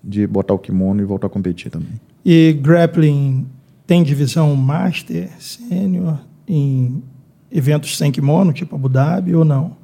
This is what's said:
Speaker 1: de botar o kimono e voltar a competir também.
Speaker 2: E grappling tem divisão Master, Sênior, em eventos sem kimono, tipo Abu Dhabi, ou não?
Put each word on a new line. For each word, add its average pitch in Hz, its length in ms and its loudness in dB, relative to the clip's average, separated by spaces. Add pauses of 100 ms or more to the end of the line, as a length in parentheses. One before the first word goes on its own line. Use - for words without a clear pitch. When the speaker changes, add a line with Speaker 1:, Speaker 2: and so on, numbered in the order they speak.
Speaker 1:
de 101 220 -2
botar 98 280 -2
o 92 60 0
kimono 95 420 -2
e 98 40 -2
voltar 98 220 -4
a - 20 -4
competir 90 420 -6
também. 82 280 -10 (240)
Speaker 2:
E 160 380 6
grappling 147 840 2 (400)
tem 175 160 4
divisão 147 520 0
Master, 160 760 -2 (100)
Sênior, 180 800 -4 (280)
em 139 540 -2 (500)
eventos 151 460 -2
sem 143 140 0
kimono, 151 420 2
tipo 165 220 -8
Abu 135 120 -2
Dhabi, 170 480 0
ou 160 80 4
não? 156 400 0